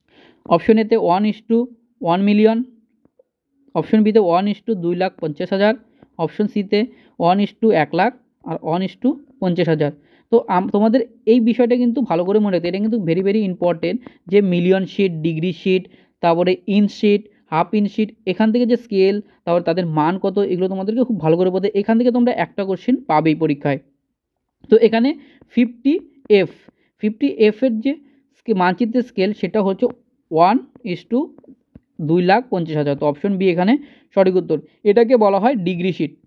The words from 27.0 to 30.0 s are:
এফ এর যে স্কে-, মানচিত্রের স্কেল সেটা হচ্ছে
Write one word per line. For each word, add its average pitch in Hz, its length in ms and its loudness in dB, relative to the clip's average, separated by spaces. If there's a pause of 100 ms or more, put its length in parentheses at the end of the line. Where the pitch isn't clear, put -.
এফ 214 360 0
এর 226 160 0
যে 269 160 -2 (380)
স্কে-, 214 240 -4
মানচিত্রের 214 460 0
স্কেল 208 300 -4
সেটা 202 280 -4
হচ্ছে 190 240 -2 (460)